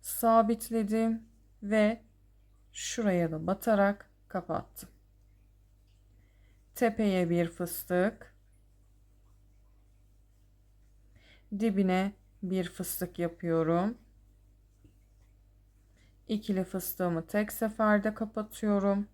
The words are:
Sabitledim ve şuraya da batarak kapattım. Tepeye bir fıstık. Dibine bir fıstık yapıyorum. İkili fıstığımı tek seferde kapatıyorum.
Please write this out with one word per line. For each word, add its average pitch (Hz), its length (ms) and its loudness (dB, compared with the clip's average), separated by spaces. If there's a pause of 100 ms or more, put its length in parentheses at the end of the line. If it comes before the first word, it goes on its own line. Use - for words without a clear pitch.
Sabitledim 226 1200 2 (400)
ve 214 380 2 (720)
şuraya 180 580 0
da 160 160 -6
batarak 202 640 2 (180)
kapattım. - 640 -8 (1900)
Tepeye 208 540 2
bir 170 200 2
fıstık. - 840 -4 (3250)
Dibine 196 540 2 (300)
bir 185 260 -2
fıstık - 500 -8
yapıyorum. 170 760 0 (2250)
İkili 208 360 -2
fıstığımı 170 640 -4
tek 208 240 -2
seferde 214 640 0
kapatıyorum. 202 1000 -2